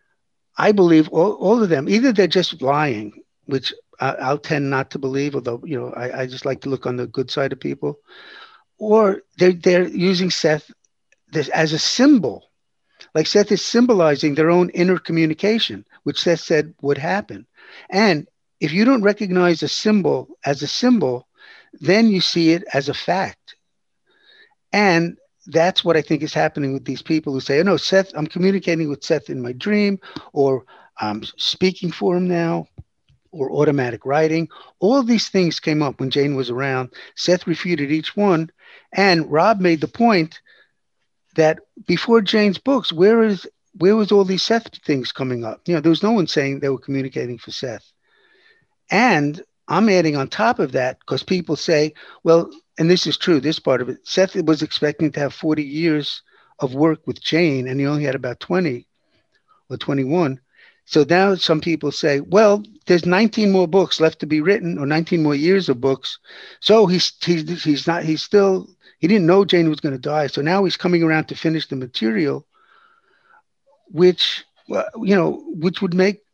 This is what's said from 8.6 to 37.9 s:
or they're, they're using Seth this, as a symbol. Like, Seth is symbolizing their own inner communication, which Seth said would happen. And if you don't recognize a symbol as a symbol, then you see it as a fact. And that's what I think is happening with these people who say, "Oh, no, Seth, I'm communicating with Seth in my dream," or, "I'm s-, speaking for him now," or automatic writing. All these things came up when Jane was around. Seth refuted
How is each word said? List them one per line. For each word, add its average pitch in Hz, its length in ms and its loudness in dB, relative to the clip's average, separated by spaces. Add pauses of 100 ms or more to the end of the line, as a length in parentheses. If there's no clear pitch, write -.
or 214 440 2 (160)
they're, 180 160 6
they're 180 340 2
using 185 420 0
Seth 151 420 -2 (600)
this, 147 180 -4
as 160 240 0
a 151 60 -2
symbol. 226 680 2 (640)
Like, 156 140 0
Seth 208 240 2
is 190 120 0
symbolizing 165 720 2
their 156 140 2
own 175 220 2
inner 180 280 0
communication, 160 840 -2 (180)
which 143 180 -4
Seth 170 200 0
said 156 400 -2
would 139 160 -2
happen. 165 480 -6 (440)
And 185 380 2 (320)
if 151 120 -4
you 196 140 2
don't 262 180 4
recognize 180 600 0
a 147 40 -4
symbol 147 600 0 (180)
as 139 160 -4
a 147 60 -6
symbol, 165 600 0 (540)
then 208 280 4
you 190 120 2
see 165 300 2
it 170 120 0 (100)
as 139 140 -2
a 139 60 -4
fact. - 640 -6 (1160)
And 175 460 2 (300)
that's 165 360 2
what 170 140 2
I 151 40 2
think 151 220 -2
is 151 100 -8
happening 151 400 -2
with 131 120 -8
these 135 160 -8
people 156 320 -2
who 135 80 -4
say, 143 180 0
"Oh, 175 40 2
no, 190 140 2
Seth, 190 380 0
I'm 156 120 -4
communicating 175 640 -2
with 139 140 -8
Seth 151 260 -2
in 135 120 -8
my 123 100 -8
dream," 202 480 0 (340)
or, 135 320 0 (340)
"I'm 104 240 -6
s-, - 140 -18
speaking 185 540 -4
for 185 240 -2
him 180 140 0
now," 170 380 -2 (640)
or 135 200 -6
automatic 143 540 0
writing. 160 420 0 (320)
All 254 240 2
these 226 260 0
things 175 300 0
came 151 220 -2
up 135 180 -4
when 135 100 -4
Jane 143 260 0
was 131 140 -4
around. 127 400 -4 (260)
Seth 175 320 -2
refuted 156 440 -4